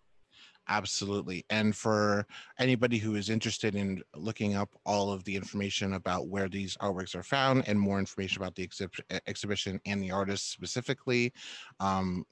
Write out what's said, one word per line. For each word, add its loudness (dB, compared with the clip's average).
Absolutely. -2
And 4
for 4
anybody 4
who 0
is -2
interested 0
in -2
looking -2
up 0
all 2
of -6
the -4
information -2
about -2
where -2
these -4
artworks -2
are -6
found 4
and 4
more 4
information -2
about -6
the -6
exhib-, -8
e-, -4
exhibition -4
and -2
the -4
artists -2
specifically, 0
um, 0